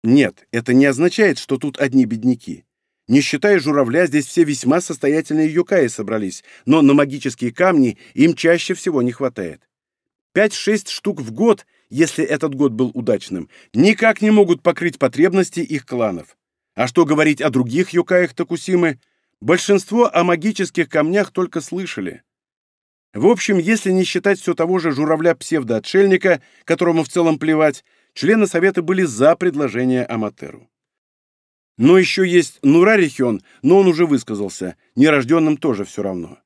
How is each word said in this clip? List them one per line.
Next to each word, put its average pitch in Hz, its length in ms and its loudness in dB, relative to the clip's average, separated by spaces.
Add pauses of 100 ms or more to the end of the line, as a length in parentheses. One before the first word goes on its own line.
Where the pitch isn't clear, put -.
Нет, 120 480 0
это 117 220 -4
не 135 120 6
означает, 156 540 0
что 135 180 -6
тут 139 220 -8
одни 131 260 2
бедняки. 113 600 -6 (420)
Не 127 120 2
считая 180 400 0
журавля, 143 460 0
здесь 143 200 -2
все 170 200 0
весьма 143 340 0
состоятельные 156 720 -2
юкаи 175 340 0
собрались, 104 560 -8 (220)
но 151 160 4
на 139 120 6
магические 139 580 -2
камни 156 460 0 (160)
им 156 200 2
чаще 165 400 0
всего 151 280 -2
не 120 100 -2
хватает. 117 560 -8 (640)
Пять-шесть 208 580 -2
штук - 300 -8
в 113 120 -10
год, 214 340 0 (240)
если 156 340 -2
этот 143 320 -4
год 131 160 0
был 117 220 -2
удачным, 104 560 -4 (240)
никак 208 480 2
не 214 100 2
могут 190 320 4
покрыть 170 360 -2
потребности 175 600 0
их 147 260 -8
кланов. 104 520 -6 (380)
А 120 120 -2
что 165 180 2
говорить 151 360 0
о 151 80 0
других 127 400 -2
юкаях 175 440 0
Токусимы? 170 680 -2 (420)
Большинство 196 680 0
о 175 120 2
магических 175 640 -2
камнях 170 440 -2
только 175 280 -4
слышали. 160 640 -10 (880)
В 120 140 0
общем, 208 320 2
если 196 320 -2
не 185 140 2
считать 185 340 -2
всё 175 160 -4
того 175 240 -2
же 160 120 -2
журавля-псевдоотшельника, 156 1500 0 (220)
которому 170 400 0
в - 60 -8
целом 165 280 0
плевать, 156 460 0 (300)
члены 208 340 2
совета 180 340 0
были 185 220 0
за 143 320 2
предложение 127 680 -2
Аматеру. 104 640 -8 (1080)
Но 156 200 6
ещё 190 260 0
есть 175 380 0
Нурарихён, 151 800 2 (220)
но 175 160 4
он 190 80 4
уже 170 180 2
высказался, 101 680 -4 (200)
нерождённым 151 600 2
тоже 101 280 -4
всё - 180 -10
равно. 90 420 -8